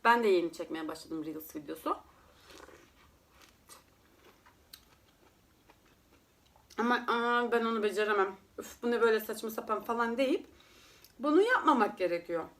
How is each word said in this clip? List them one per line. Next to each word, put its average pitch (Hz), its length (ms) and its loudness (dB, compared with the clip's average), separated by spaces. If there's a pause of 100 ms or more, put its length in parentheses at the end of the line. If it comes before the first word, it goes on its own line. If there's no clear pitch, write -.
Ben 233 200 6
de 208 40 4
yeni 170 240 2
çekmeye 160 360 -8
başladım 160 360 -10
Reels 156 320 -12
videosu. 302 400 -6 (4000)
Ama 240 160 2
"Aa, 240 580 0
ben 233 120 2
onu 226 180 -2
beceremem. 202 540 0 (220)
Üf, - 240 -16
bu 240 80 0
ne 233 100 0
böyle 220 200 4
saçma 220 300 -8
sapan" 214 320 -6
falan 233 360 -2
deyip 277 280 0 (720)
bunu 302 240 4
yapmamak 294 560 2
gerekiyor. 170 460 -2 (160)